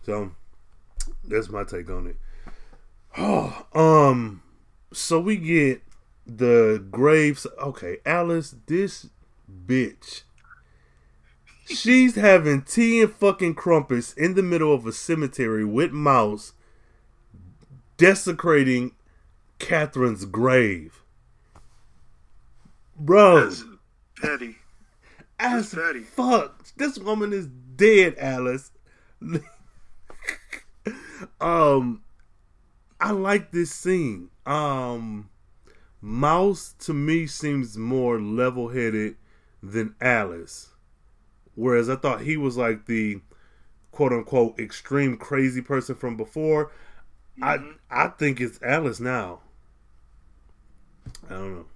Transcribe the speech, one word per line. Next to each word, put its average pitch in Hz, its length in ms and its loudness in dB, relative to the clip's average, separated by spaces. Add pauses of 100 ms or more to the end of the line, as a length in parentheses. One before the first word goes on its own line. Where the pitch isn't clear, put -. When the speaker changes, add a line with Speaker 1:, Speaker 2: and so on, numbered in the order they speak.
Speaker 1:
So 104 280 -6 (920)
that's 107 260 -4
my 101 140 -8
take 90 260 -10
on 90 180 -4
it. 82 80 -8 (1000)
<sighs> - 600 -2
Um, 135 680 4 (500)
so - 280 -2
we 208 160 0
get 156 460 2 (440)
the 113 640 4
graves. 147 560 4 (120)
Okay, 110 480 -10
Alice, 170 480 -4 (120)
this 180 420 -4 (580)
bitch. - 560 -4 (1400)
She's 254 500 4
having 165 460 6
tea 233 400 4
and 214 100 4
fucking 190 420 0
crumpets 143 600 0
in 170 200 0
the 190 80 4
middle 160 320 2
of 120 120 -2
a 110 60 -6
cemetery 127 720 -4
with 127 280 0
Mouse 127 600 0 (1400)
desecrating 156 960 2 (680)
Catherine's 127 680 -2
grave. 107 800 0 (2000)
Bro. 170 460 8
Speaker 2:
That's - 200 -8 (560)
petty. 123 360 -8 (840)
Speaker 1:
As 233 320 -2
Speaker 2:
That's 165 160 -8
petty. 135 140 -4
Speaker 1:
fuck. 233 640 -2 (120)
This 277 220 -4
woman 208 340 -4
is 190 140 -6
dead, 156 720 4
Alice. 131 520 -6 (500)
<laughs> 160 100 -14 (2000)
Um, 143 640 2 (960)
I 202 120 -2
like 196 400 -2
this 170 200 -2
scene. 135 560 -4 (180)
Um, 123 840 -6 (720)
Mouse, 156 800 -2
to - 120 -6
me, 156 340 -2
seems 135 500 -6
more 120 440 -2
level-headed 117 960 -4 (460)
than 107 380 -6
Alice. 104 720 -4 (840)
Whereas 120 340 2
I 131 80 -2
thought 120 260 -4
he 156 140 -2
was, 135 200 -2
like, 113 300 -2
the 107 340 -2 (720)
quote-unquote 120 680 0
extreme 127 580 -4
crazy 131 460 -2
person 131 320 -6
from 117 220 -8
before. 151 560 -2 (680)
Speaker 2:
Mm-hmm. 143 320 -2 (180)
Speaker 1:
I, 131 140 0
I 175 40 -2
think 139 320 -4
it's 117 220 -6
Alice 123 380 -2
now. 113 400 -6 (1900)
I 92 60 -14
don't 95 200 -12
know. 85 220 -18